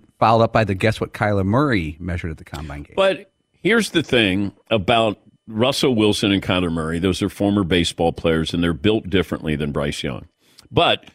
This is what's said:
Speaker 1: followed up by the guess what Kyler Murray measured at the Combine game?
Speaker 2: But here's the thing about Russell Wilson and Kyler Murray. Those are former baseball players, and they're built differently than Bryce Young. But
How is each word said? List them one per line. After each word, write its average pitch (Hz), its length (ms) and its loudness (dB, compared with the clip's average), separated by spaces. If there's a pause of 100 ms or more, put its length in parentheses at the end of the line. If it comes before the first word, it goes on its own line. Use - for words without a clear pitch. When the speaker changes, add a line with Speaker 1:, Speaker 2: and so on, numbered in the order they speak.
(200)
Speaker 1:
followed 113 240 4
up 110 100 2
by 113 100 2
the 98 120 -2
guess 110 260 0
what - 120 -6
Kyler 104 320 0
Murray 101 540 0
measured 87 320 -6
at 73 60 -12
the - 80 -20
Combine 73 380 -12
game? - 120 -20
Speaker 2:
But 190 360 -2 (200)
here's 208 380 0
the 165 140 0
thing 101 500 2 (160)
about 113 480 2 (300)
Russell 127 480 0
Wilson 104 360 2
and 95 100 2
Kyler 90 300 0
Murray. 82 280 -4
Those 90 220 0
are 101 80 0
former 101 360 0
baseball 85 480 0
players, 82 400 -2
and 87 100 0
they're 85 100 0
built 101 360 0
differently 80 480 -2
than 73 160 -4
Bryce 73 300 -4
Young. 62 240 -8 (440)
But 139 320 0 (120)